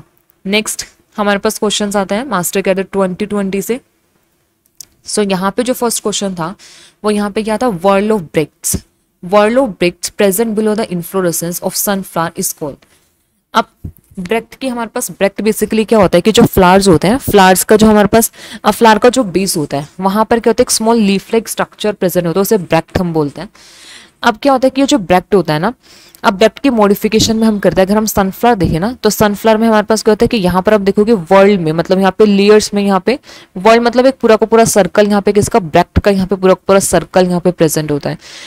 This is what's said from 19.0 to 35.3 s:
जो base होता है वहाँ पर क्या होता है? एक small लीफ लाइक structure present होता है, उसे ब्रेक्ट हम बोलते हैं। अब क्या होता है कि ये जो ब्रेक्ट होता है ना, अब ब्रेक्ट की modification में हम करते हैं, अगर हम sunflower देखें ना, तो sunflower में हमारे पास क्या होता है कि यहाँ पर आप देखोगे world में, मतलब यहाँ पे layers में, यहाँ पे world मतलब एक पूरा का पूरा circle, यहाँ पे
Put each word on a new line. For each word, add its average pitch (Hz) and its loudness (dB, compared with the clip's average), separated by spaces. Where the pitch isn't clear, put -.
जो 254 0
base 180 -4
होता 147 -4
है 147 -8
वहाँ 196 -2
पर 233 -2
क्या 226 0
होता 240 0
है? - 2
एक - -2
small 226 0
लीफ 196 0
लाइक 226 -2
structure - -6
present 175 -2
होता 170 -2
है, - 2
उसे 208 0
ब्रेक्ट 160 -2
हम 175 -2
बोलते 151 -4
हैं। 202 -14
अब 233 0
क्या 277 0
होता 262 0
है 262 2
कि 262 -2
ये 277 2
जो 294 2
ब्रेक्ट 180 0
होता 160 0
है 151 -2
ना, 214 -2
अब 226 0
ब्रेक्ट 214 0
की 277 0
modification 214 2
में 220 0
हम 208 0
करते 180 2
हैं, 190 2
अगर 202 0
हम 220 0
sunflower 214 0
देखें 160 -2
ना, 226 -4
तो 214 0
sunflower 214 0
में 220 0
हमारे 214 2
पास 214 -2
क्या 220 2
होता 214 0
है 233 4
कि 240 -2
यहाँ 180 0
पर 214 2
आप 208 2
देखोगे 208 2
world 196 4
में, 156 -2
मतलब 170 -2
यहाँ 190 0
पे 220 4
layers 208 4
में, 202 -2
यहाँ 196 0
पे 214 -2
world 226 4
मतलब 240 2
एक 262 4
पूरा 226 4
का 226 0
पूरा 226 4
circle, 208 2
यहाँ 202 0
पे 202 0